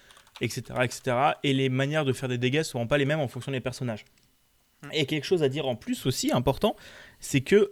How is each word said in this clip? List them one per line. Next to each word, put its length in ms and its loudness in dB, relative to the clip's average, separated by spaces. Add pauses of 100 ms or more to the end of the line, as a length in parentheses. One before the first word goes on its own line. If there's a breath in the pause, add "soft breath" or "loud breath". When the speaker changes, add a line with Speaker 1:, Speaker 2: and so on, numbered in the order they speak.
(400 soft breath)
Speaker 1:
et 80 0
cetera, 380 -2
et 40 -4
cetera. 520 0
Et 100 2
les 160 2
manières 380 0
de 80 4
faire 140 -4
des 100 -2
dégâts 240 2
seront 240 -4
pas 100 2
les 80 2
mêmes 160 0
en 80 0
fonction 240 -8
des 80 -4
personnages. 460 -6 (760)
Speaker 2:
Hmm. 100 -16
Speaker 1:
Et 120 2
quelque 200 -2
chose 180 2
à 80 4
dire 160 -2
en 100 0
plus 300 -6
aussi, 260 0
important, 420 2 (460 loud breath)
c'est 220 0
que 300 4